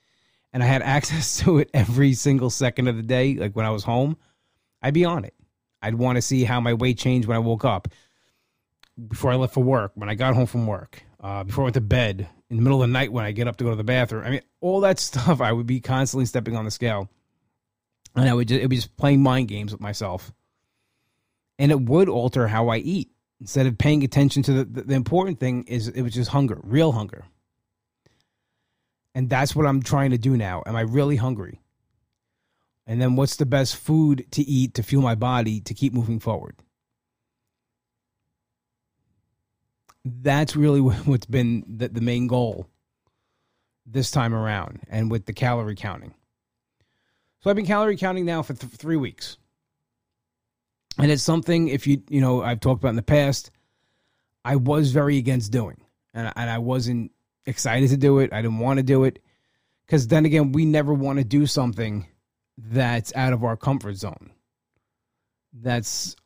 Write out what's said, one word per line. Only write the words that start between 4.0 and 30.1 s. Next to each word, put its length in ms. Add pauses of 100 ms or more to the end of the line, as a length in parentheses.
I'd 120
be 120
on 180
it. 100 (480)
I'd 140
wanna 260
see 220
how 160
my 140
weight 240
changed 300
when 100
I 20
woke 240
up, 240 (1200)
before 240
I 40
left 180
for 100
work, 320
when 140
I 60
got 200
home 100
from 220
work, 340 (200)
uh, 240
before 180
I 20
went 100
to 60
bed, 460 (220)
in 80
the 60
middle 200
of 60
the 20
night 220
when 100
I 80
get 160
up 100
to 60
go 60
to 80
the 80
bathroom. 400
I 40
mean, 120 (180)
all 220
that 180
<laughs> 80
stuff, 320
I 140
would 120
be 140
constantly 460
stepping 320
on 80
the 60
scale. 380 (1040)
And 140
I 60
would 160
ju-, 80
it 60
would 60
be 60
just 220
playing 260
mind 240
games 240
with 80
myself. 540 (1200)
And 140
it 80
would 300
alter 400
how 180
I 100
eat. 320 (300)
Instead 260
of 120
paying 260
attention 400
to 100
the, 120
the, 180
the 100
important 460
thing 240
is 240
it 140
was 120
just 160
hunger, 320
real 300
hunger. 340 (1900)
And 140
that's 260
what 100
I'm 160
trying 300